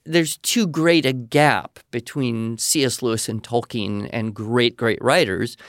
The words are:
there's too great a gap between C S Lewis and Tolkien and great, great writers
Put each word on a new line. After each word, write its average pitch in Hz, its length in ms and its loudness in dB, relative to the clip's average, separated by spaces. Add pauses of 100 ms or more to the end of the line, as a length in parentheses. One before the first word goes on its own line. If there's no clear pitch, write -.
there's 160 340 0
too - 280 0
great 160 380 4
a 135 80 2
gap 127 680 0 (100)
between 117 680 -4
C - 260 0
S 123 180 -2
Lewis 113 260 -2
and 113 140 -6
Tolkien 104 680 -4
and 110 200 -4
great, 117 440 0
great 113 260 -2
writers 120 540 0 (120)